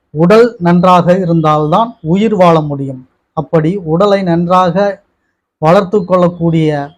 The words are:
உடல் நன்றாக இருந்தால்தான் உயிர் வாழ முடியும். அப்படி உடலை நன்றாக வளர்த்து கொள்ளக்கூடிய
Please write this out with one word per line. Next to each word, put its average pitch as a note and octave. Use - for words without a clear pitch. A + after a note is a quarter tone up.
உடல் G#3+
நன்றாக F3
இருந்தால்தான் D#3+
உயிர் G3+
வாழ F3
முடியும். C#3
அப்படி D#3+
உடலை G3
நன்றாக F3+
வளர்த்து F#3
கொள்ளக்கூடிய E3